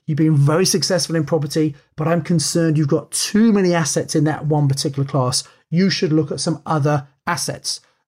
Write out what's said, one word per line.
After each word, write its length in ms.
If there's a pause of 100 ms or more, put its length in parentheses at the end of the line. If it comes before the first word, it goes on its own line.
you've 120
been 180
very 300
successful 480
in 100
property, 520 (180)
but 140
I'm 120
concerned 560
you've 120
got 240
too 400
many 220
assets 420
in 80
that 220
one 220
particular 380
class. 380 (260)
You 180
should 240
look 200
at 80
some 260
other 400 (220)
assets." 520 (280)